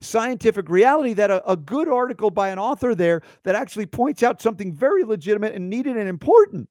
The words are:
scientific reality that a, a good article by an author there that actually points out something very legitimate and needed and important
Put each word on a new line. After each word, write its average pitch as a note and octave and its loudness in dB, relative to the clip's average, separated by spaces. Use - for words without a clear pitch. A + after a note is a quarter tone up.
scientific A3 -2
reality A#3+ 4
that G3+ 2
a, F#3 0
a F#3+ 2
good A3 -4
article B3 0
by G3 -2
an F#3+ -6
author B3 -2
there E3+ 2
that A3 0
actually G#3+ -6
points B3 -4
out A#3 0
something G3 -4
very C#4 0
legitimate G#3+ -2
and F3+ -8
needed B3+ -4
and G#3 -4
important A#3+ 2